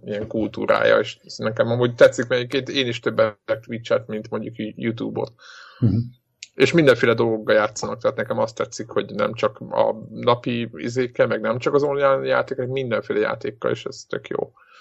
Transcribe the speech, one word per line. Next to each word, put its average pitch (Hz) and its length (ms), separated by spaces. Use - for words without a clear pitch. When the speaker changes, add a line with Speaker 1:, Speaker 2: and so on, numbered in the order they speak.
Speaker 1:
ilyen 107 220
kultúrája, 107 720
és 107 260
ez - 120
nekem 113 340
amúgy 120 240
tetszik, 127 320
mert 123 160
egyébként 127 260
én 131 80
is 120 140
többet 110 360
Twitch-et, 113 400
mint 107 240
mondjuk 110 240
YouTube-ot. 110 560
Speaker 2:
Mhm. 104 160
Speaker 1:
És - 180
mindenféle 127 420
dolgokkal 113 400
játszanak, 110 460
tehát 107 160
nekem 113 220
azt 113 160
tetszik, - 340
hogy 104 260
nem 107 200
csak - 240
a 110 380
napi 117 640
izékkel, 120 520
meg 110 140
nem 110 180
csak 143 160
az 139 80
online 139 440
játék, 131 300
hanem 127 160
mindenféle 113 460
játékkal, 113 520
és 120 140
ez - 240
tök - 200
jó. - 240